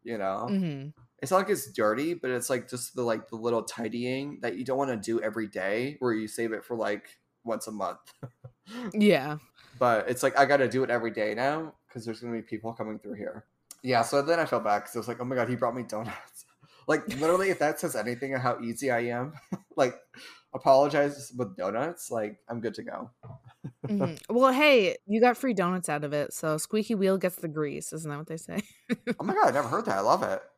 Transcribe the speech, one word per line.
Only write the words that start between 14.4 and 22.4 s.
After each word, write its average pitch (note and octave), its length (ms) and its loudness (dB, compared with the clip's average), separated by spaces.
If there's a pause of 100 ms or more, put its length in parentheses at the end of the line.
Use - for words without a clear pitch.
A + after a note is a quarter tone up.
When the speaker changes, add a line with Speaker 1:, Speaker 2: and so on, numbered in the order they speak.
Speaker 1:
felt A#2 180 0
bad G#2 180 2
'cause - 140 -12
I A#2+ 40 -2
was G#2+ 80 -8
like, A#2 120 -6
"Oh B2 60 -6
my C3 100 -2
God, A#2+ 140 2
he B2 60 0
brought A#2+ 200 0
me B2 80 -6
donuts." - 680 -10
<laughs> - 40 -20 (320)
Like, D#3 200 2 (120)
literally, F#3 320 4
if E3+ 80 0
that D3+ 200 2
says D3 160 -2
anything A#2+ 380 -2
on C3 80 0
how B2 180 0
easy A#2 300 -4
I A#2 120 2
am, A#2+ 320 -4 (180)
<laughs> - 260 -10
like, C3 180 4 (580)
apologize C#3+ 840 4
with G#2 180 -4
donuts, A2 540 -2
like, G#2+ 300 -4 (100)